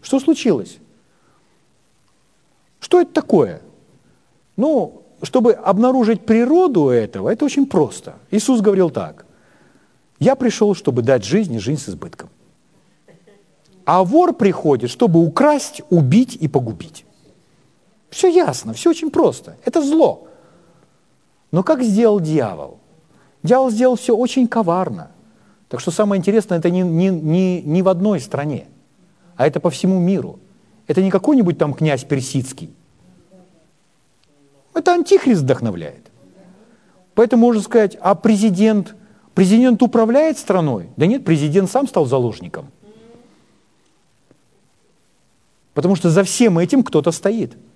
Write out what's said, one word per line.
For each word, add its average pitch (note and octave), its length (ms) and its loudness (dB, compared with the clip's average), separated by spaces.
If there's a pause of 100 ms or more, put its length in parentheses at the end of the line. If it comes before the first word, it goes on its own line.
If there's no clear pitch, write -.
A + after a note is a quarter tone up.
Что - 180 -2
случилось? A3 580 -2 (2000)
Что - 220 2
это - 120 -4
такое? B2+ 480 0 (960)
Ну, B3+ 460 -2 (200)
чтобы A#3 300 2
обнаружить A#3 720 0
природу A#3+ 640 2
этого, A2 400 -2
это A#3 160 -2
очень C#4 200 0
просто. - 500 -4 (140)
Иисус G#3+ 320 0
говорил F#3+ 300 2
так: F2 340 -10 (920)
"Я C4 160 2
пришел, A3 400 0
чтобы B2 260 -4
дать A#2 240 0
жизнь D#3 300 -2
и A2+ 40 -6
жизнь C3 220 -6
с - 80 -14
избытком". - 400 -16 (1600)
А F3+ 180 2
вор E4 300 2
приходит, D3 580 0
чтобы E3+ 340 2
украсть, C#4 640 0
убить E3+ 460 2
и D#3 120 -6
погубить. A2+ 580 -6 (1040)
Все - 160 0
ясно, C#4 460 0
все E4+ 180 0
очень D#4+ 180 -4
просто. - 560 -2
Это D#4 160 -2
зло. C#4+ 460 0 (1200)
Но F3 120 0
как C#4+ 180 0
сделал G#3+ 380 2
дьявол? A#2 580 -4 (640)
Дьявол B3+ 300 2
сделал B3 240 2
все A#3 200 0
очень A#3+ 320 0
коварно. E3+ 640 -4 (580)
Так A#2+ 100 -10
что F3 120 -6
самое G3+ 280 0
интересное, G3+ 400 -2
это F3 100 0
не, F3+ 140 0
не, F3 260 0
не, F3 540 -2
не D#3+ 180 0
в F#3 80 2
одной F#3+ 300 -2
стране, C3+ 480 -8 (680)
а C3 120 0
это D#3+ 120 -2
по F3 100 -2
всему F#3 300 -2
миру. E3+ 400 -2 (480)
Это F#3 140 0
не F#3+ 80 0
какой-нибудь G3+ 480 2
там D3 160 -2
князь C#3+ 300 -2
персидский. C3+ 680 -6 (2000)
Это F4 180 2
антихрист E4+ 480 2
вдохновляет. G#2+ 720 -4 (1040)
Поэтому A#3 320 4
можно A3 160 2
сказать: G#3 360 0
"А G3 140 0
президент, G#3 840 0 (380)
президент A3 480 4
управляет B3 560 2
страной?" D3 600 -4
Да D#3 100 2
нет, C4+ 180 0
президент D#3+ 460 0
сам C4+ 160 0
стал D#3+ 180 0
заложником. G2 600 -4 (3000)
Потому F3+ 220 0
что E3+ 140 0
за F3 140 4
всем F#3 360 2
этим A#3 240 0
кто-то D#3+ 280 0
стоит. G3+ 460 -6 (180)